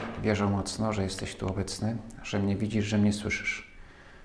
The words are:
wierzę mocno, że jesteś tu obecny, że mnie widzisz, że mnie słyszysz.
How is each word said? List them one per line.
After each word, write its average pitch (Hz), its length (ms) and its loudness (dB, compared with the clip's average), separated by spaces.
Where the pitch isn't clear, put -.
wierzę 104 240 4
mocno, 101 460 0
że 107 100 2
jesteś 95 340 -4
tu 95 120 -2
obecny, 98 480 -2
że - 160 -2
mnie 98 180 4
widzisz, 101 280 2
że 104 140 2
mnie 104 140 6
słyszysz. - 640 -4